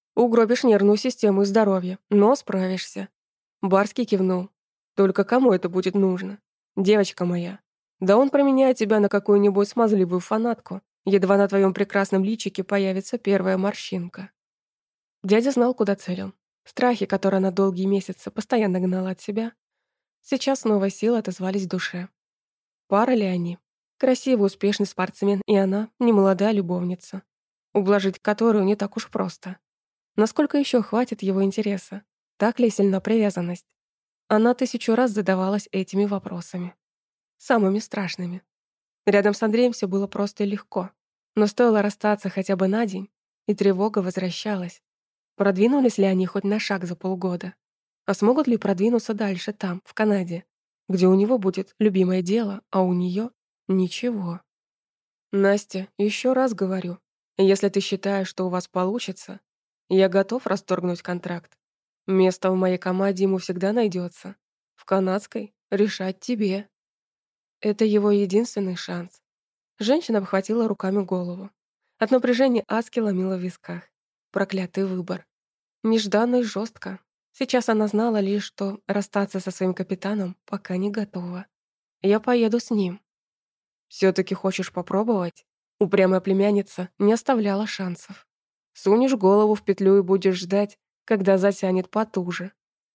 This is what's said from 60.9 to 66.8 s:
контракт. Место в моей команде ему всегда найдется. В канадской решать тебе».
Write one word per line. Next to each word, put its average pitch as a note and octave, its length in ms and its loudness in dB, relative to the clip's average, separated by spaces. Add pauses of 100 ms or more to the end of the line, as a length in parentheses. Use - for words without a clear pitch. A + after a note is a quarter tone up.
контракт. F3 560 -10 (480)
Место F#3 460 2
в F#3 40 0
моей F#3 220 0
команде F#3 460 -2
ему F#3+ 160 2
всегда F#3 340 -4
найдется. F#3+ 640 -4 (400)
В - 100 -20
канадской G3 680 -2 (160)
решать F#3+ 480 -2
тебе». G#3 500 -4 (920)